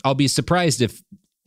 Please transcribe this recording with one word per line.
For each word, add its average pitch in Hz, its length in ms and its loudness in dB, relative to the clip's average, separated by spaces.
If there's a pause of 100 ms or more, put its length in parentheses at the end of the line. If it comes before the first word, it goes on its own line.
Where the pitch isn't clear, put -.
I'll 135 100 2
be 135 140 0
surprised 170 540 0
if - 200 -2 (460)